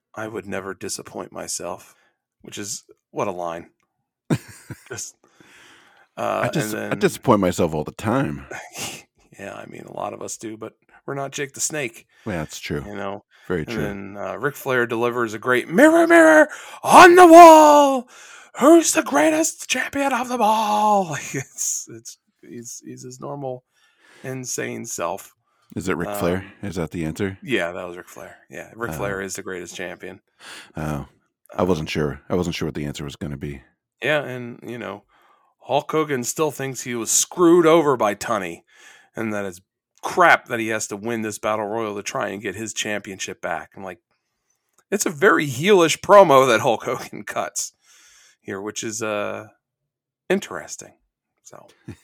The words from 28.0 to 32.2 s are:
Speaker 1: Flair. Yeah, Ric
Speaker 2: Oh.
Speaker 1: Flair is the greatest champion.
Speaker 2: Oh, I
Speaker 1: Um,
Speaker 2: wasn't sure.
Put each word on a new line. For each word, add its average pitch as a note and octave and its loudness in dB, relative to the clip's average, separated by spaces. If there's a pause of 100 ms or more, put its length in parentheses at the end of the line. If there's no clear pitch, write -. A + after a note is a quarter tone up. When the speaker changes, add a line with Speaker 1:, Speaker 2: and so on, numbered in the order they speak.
Speaker 1:
Flair. - -20 (100)
Yeah, E2 -16
Ric A#2 -10
Speaker 2:
Oh. D#3 -10
Speaker 1:
Flair G2+ -8
is F#2+ -10
the G2 -12
greatest F2+ -12
champion. F2+ -14 (580)
Speaker 2:
Oh, D2+ -6 (480)
I G2 -6
Speaker 1:
Um, F2+ 0
Speaker 2:
wasn't D#2 -2
sure. D2 -4